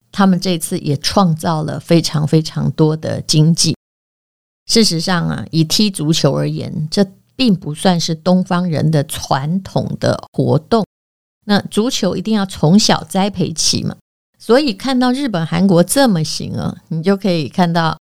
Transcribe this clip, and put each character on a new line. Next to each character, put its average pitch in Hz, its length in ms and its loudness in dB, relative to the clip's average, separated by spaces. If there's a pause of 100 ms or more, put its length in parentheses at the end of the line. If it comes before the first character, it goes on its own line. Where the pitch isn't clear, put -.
(120)
他 196 140 2
们 185 140 4
这 180 180 -2
次 175 220 -6
也 143 180 -2
创 180 380 2
造 160 260 -2
了 151 180 -6
非 165 220 2
常 151 260 -2
非 160 140 2
常 147 300 -4
多 156 260 2
的 113 240 -6
经 156 320 4
济。 156 220 0 (880)
事 226 180 4
实 165 160 0
上 165 300 -2
啊， - 220 -6
以 160 120 4
踢 202 280 0
足 156 200 -2
球 143 220 2
而 147 160 -2
言， 156 400 -6
这 202 160 2 (300)
并 240 200 2
不 - 180 -6
算 175 260 0
是 165 140 -2
东 180 300 2
方 180 260 -2
人 151 220 0
的 147 140 2
传 147 580 -4
统 - 360 -4
的 - 320 0
活 127 280 2
动。 220 260 0 (600)
那 208 180 2
足 220 260 -2
球 185 260 -2
一 185 60 -6
定 220 120 -2
要 202 120 0
从 180 320 2
小 - 260 2
栽 190 240 -2
培 190 240 -4
起 - 320 -2
嘛， - 120 -6 (420)
所 240 220 2
以 294 120 0
看 247 280 -2
到 247 120 2
日 277 160 -2
本、 180 160 -2
韩 165 220 0
国 175 180 4
这 269 240 2
么 170 160 0
行 - 320 -8
啊， 80 220 -6 (120)
你 160 120 -4
就 196 160 2
可 196 140 -2
以 156 180 -2
看 175 240 0
到 165 320 0